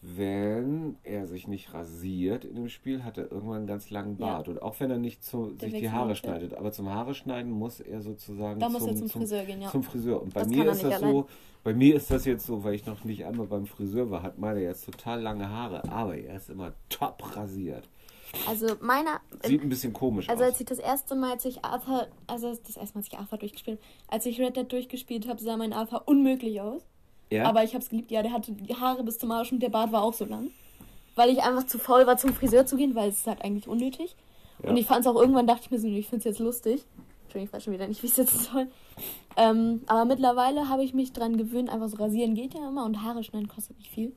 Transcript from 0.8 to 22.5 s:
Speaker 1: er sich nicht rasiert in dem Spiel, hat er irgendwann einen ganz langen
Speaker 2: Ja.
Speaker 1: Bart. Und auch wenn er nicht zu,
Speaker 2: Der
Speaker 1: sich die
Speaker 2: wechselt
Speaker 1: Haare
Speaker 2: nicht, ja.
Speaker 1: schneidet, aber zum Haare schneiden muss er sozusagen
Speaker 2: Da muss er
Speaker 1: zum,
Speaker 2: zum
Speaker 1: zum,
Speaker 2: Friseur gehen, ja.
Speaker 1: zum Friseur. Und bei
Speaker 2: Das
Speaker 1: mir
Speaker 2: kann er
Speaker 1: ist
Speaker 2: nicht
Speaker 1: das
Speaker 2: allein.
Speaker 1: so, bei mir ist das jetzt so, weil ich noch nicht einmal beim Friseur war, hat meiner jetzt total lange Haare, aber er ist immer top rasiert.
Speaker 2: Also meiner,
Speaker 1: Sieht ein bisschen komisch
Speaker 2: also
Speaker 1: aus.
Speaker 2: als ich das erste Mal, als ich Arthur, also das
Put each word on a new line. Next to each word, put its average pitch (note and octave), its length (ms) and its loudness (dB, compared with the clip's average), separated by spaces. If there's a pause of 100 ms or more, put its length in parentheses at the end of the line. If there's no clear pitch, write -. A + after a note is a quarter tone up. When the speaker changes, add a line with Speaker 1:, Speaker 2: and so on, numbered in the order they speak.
Speaker 1:
er G2 220 -8
sich F2+ 200 -12
nicht G2 260 -10
rasiert F2+ 720 -4
in - 120 -12
dem A#2+ 120 -6
Spiel, C3 360 -8
hat A2+ 140 -10
er - 120 -8
irgendwann G#2+ 280 -8
einen G#2+ 80 -6
ganz G2+ 240 -8
langen G2+ 280 -8
Speaker 2:
Ja. - 80 -4
Speaker 1:
Bart. F2+ 220 -4
Und E2+ 120 -8
auch - 200 -10
wenn C3+ 100 -2
er B2 80 -2
nicht A#2+ 260 -6
zu, A#2 280 -6
Speaker 2:
Der - 0 -
Speaker 1:
sich - 60 -14 (100)
die A2 60 -6
Speaker 2:
wechselt A2+ 180 -4
Speaker 1:
Haare A#2+ 160 0
Speaker 2:
nicht, G#2 160 -4
ja. G2+ 60 -6
Speaker 1:
schneidet, E2+ 240 -6
aber G#2 180 -6
zum G2 180 -8
Haare A#2+ 240 -4
schneiden B2 380 -6
muss A2 280 -6
er G#2+ 220 -10
sozusagen G#2 580 -8
Speaker 2:
Da A#3 80 2
muss A#3+ 140 -2
er A3+ 60 -2
Speaker 1:
zum, G#3+ 100 0
Speaker 2:
zum A3 120 -4
Speaker 1:
zum, A3+ 120 -6
Speaker 2:
Friseur G3+ 220 -2
gehen, F#3+ 180 -10
ja. G3 80 -8
Speaker 1:
zum - 120 0
Friseur. A#2 400 -2
Und F#2+ 120 -10
bei G#2 60 -2
Speaker 2:
Das G#2+ 100 0
Speaker 1:
mir B2 80 2
Speaker 2:
kann D#3 80 6
er D#3 60 6
Speaker 1:
ist F#3+ 100 -2
Speaker 2:
nicht C#3 120 2
Speaker 1:
das - 80 0
Speaker 2:
allein. C#3 120 4
Speaker 1:
so, C#3 120 2 (380)
bei A2 100 0
mir C3+ 220 10
ist C#3+ 140 0
das C3 140 2
jetzt B2 220 0
so, G#2+ 180 -6
weil G#2 100 0
ich G#2 120 -8
noch G#2 180 -10
nicht G2+ 200 -6
einmal A2 220 -6
beim G2+ 200 -4
Friseur G#2 440 -2
war, F2 120 -4
hat F#2 160 -10
meiner G#2+ 220 -2
jetzt F2 240 -4
total A#2 380 -8
lange G#2 260 -4
Haare, G#2+ 420 -6
aber A2+ 260 -4
er E2 200 -10
ist - 140 -14
immer - 220 -10 (160)
top - 480 -8
rasiert. F#2+ 520 -8 (600)
Speaker 2:
Also A3 180 -2 (140)
meiner, D4 400 2 (240)
Speaker 1:
Sieht D3 180 4
ein D3 60 0
bisschen B2+ 240 -2
komisch - 360 0
Speaker 2:
also A#3 140 2
Speaker 1:
aus. B3+ 100 6
Speaker 2:
als - 80 -4
ich A#3 60 -6
das B3+ 120 -4
erste C#4 360 -2
Mal, B3+ 180 0
als B3 120 -6
ich B3+ 200 -6
Arthur, B3+ 440 -2 (180)
also A#3+ 220 -6
das A3+ 300 -10